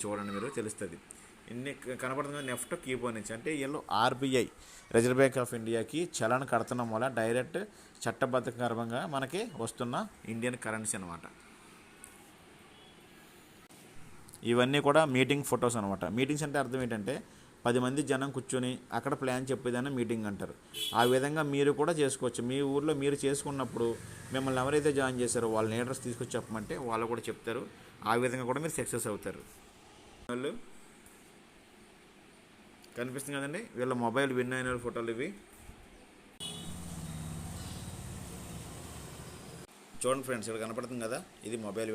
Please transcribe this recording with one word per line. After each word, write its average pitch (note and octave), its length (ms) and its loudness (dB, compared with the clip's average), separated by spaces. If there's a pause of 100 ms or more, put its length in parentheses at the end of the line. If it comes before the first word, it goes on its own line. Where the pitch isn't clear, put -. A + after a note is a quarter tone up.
చూడండి G2+ 320 -4
మీరు A#2 220 -4
తెలుస్తుంది. G#2 400 -4 (540)
ఇన్ని C3 200 -6 (100)
క-, B2 220 -6
కనపడుతుంది C#3 340 -2
కదా C#3 140 -6
నెఫ్ట్ B2 220 -6 (100)
Kibo B2 320 -2
నుంచి. G#2+ 200 -6
అంటే B2+ 140 -6 (100)
వీళ్ళు C#3 200 -2 (240)
ఆర్బీఐ B2+ 420 4 (500)
రిజర్వ్ B2 260 6
బ్యాంక్ C3 220 6
ఆఫ్ A#2+ 160 -6
ఇండియాకి A2+ 420 0 (180)
చలాన్ B2 340 4
కడుతున్నాం A#2 400 2
వల్ల A#2+ 140 2 (120)
డైరెక్ట్ B2 400 2 (460)
చట్టబద్ధకరంగా A#2+ 960 0 (140)
మనకి C#3+ 260 -2 (220)
వస్తున్న B2+ 420 -2 (280)
ఇండియన్ A#2+ 320 -2
కరెన్సీ A2 340 -2
అనమాట. E2+ 240 -10 (3250)
ఇవన్నీ B2+ 260 6 (100)
కూడా D3 120 8 (180)
మీటింగ్ C3+ 340 4
ఫొటోస్ A#2+ 280 2
అనమాట. F#2+ 240 -2 (120)
మీటింగ్స్ C#3+ 300 0
అంటే C#3+ 180 -2
అర్థం B2+ 220 -2
ఏంటంటే A2+ 280 -2 (500)
పది B2 180 6
మంది C3+ 180 2 (100)
జనం C#3 260 0
కూర్చొని B2+ 340 0 (280)
అక్కడ C#3 220 -2
ప్లాన్ C3 300 2
చెప్పేదాన్ని B2+ 460 0
మీటింగ్ A2+ 340 2
అంటారు. F#2 240 -6 (460)
ఆ - 20 10 (100)
విధంగా D3 300 4 (100)
మీరు C#3 180 6 (100)
కూడా D#3 200 4
చేసుకోవచ్చు. B2+ 480 2
మీ C3 80 0 (160)
ఊర్లో C#3+ 200 2 (100)
మీరు C#3 220 4
చేసుకున్నప్పుడు C3+ 640 0 (480)
మిమ్మల్ని C3 280 2
ఎవరైతే D3 340 4
జాయిన్ C3 260 2
చేశారో A#2 340 2
వాళ్ళ A2 180 4
లీడర్స్ B2 320 0
తీసుకొచ్చి A#2 300 -4
చెప్పమంటే A2 400 -4 (120)
వాళ్ళు A2+ 220 2
కూడా A2+ 180 -2
చెప్తారు. A2+ 340 -4 (480)
ఆ A2+ 120 6
విధంగా B2+ 260 2
కూడా C#3 160 0
మీరు D#3+ 140 -2
సక్సెస్ A#2+ 340 -2
అవుతారు. F#2+ 300 -6 (880)
వాళ్ళు B2+ 200 -4 (2500)
కనిపిస్తుంది B2+ 400 -6
కదండి, C#3+ 220 -6 (180)
వీళ్ళ B2+ 140 2 (120)
మొబైల్ C3 360 2
విన్ B2+ 180 0
అయిన B2+ 120 -2
వాళ్ళ A#2+ 160 -2
ఫోటోలు A#2 280 -4
ఇవి. C3+ 140 -4 (4000)
చూడండి C3 280 2
ఫ్రెండ్స్, A2 200 -2
ఇక్కడ A2 140 -4
కనపడుతుంది A#2+ 420 -6
కదా, C3 140 -2 (300)
ఇది A#2 80 -2 (100)
మొబైల్ A2 260 -2